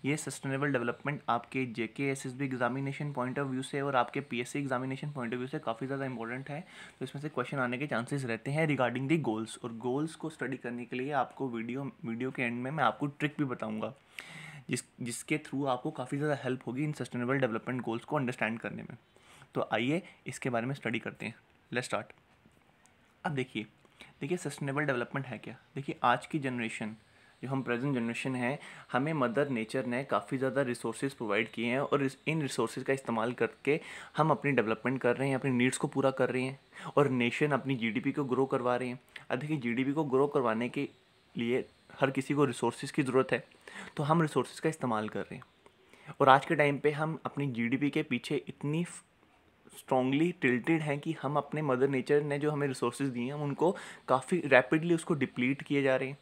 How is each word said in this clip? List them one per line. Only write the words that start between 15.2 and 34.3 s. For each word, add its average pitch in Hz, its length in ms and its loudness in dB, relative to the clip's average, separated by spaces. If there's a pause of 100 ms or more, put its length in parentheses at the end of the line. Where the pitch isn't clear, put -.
through 139 300 -4
आपको 131 240 0
काफ़ी 143 260 -4
ज़्यादा 143 260 0
हेल्प 131 240 -2
होगी 123 160 -2
इन 151 80 0
सस्टेनेबल 127 460 -2
डेवलपमेंट 123 440 0
गोल्स 113 220 -4
को 147 120 -4
अंडरस्टैंड 117 440 0
करने 113 240 -6
में। - 140 -14 (580)
तो - 180 0
आइए 131 280 0 (260)
इसके 135 220 -6
बारे 117 160 0
में 139 100 -2
स्टडी 117 240 -4
करते - 260 -8
हैं। 113 100 -8 (360)
Let's 123 180 -2
start। 107 240 -4 (1120)
अब 180 60 0
देखिए, 127 340 -4 (560)
देखिए 175 160 -2
सस्टेनेबल 147 460 -2
डेवलपमेंट 131 420 0
है 117 120 -8
क्या? 113 180 -12 (200)
देखिए 139 280 -6
आज 123 220 4
की 160 140 -4
जनरेशन, 117 560 -4 (480)
जो 127 60 -6
हम 135 120 0
प्रेजेंट 127 340 0
जनरेशन 117 400 -2
है, 123 240 -2 (320)
हमें 143 220 2
मदर 135 360 2
नेचर 120 360 -2
ने 120 180 -2
काफ़ी 123 340 0
ज़्यादा 131 240 0
रिसोर्सेज 120 520 -2
प्रोवाइड 110 380 0
किए 113 140 -4
हैं 123 140 2
और 143 240 2
इस, 135 140 -2 (100)
इन 156 140 0
रिसोर्सेज 127 420 -2
का 135 100 2
इस्तेमाल 117 400 0
करके 135 460 0 (380)
हम 151 140 6